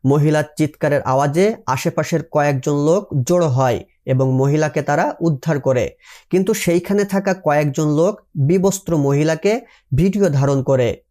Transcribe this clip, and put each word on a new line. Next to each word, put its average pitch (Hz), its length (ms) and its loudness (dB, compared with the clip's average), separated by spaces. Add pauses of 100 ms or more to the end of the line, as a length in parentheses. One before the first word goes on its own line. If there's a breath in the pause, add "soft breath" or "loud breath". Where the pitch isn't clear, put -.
মহিলার 151 420 2 (100)
চিৎকারের 151 500 -2
আওয়াজে 143 400 0 (220)
আশেপাশের 156 540 -4 (100)
কয়েকজন 143 440 0 (100)
লোক 175 160 2 (240)
জড়ো 175 240 2
হয় 123 300 0 (260)
এবং 131 280 0
মহিলাকে 143 500 0
তারা 156 220 0 (160)
উদ্ধার 160 380 -2
করে, 123 260 0 (440 loud breath)
কিন্তু 190 260 0
সেইখানে 196 500 0
থাকা 196 280 -2 (100)
কয়েকজন 151 440 0 (100)
লোক 185 160 2 (320)
বিবস্ত্র 185 520 0
মহিলাকে 151 560 0 (380 loud breath)
ভিডিও 190 380 2
ধারণ 139 340 2
করে 127 260 0 (220)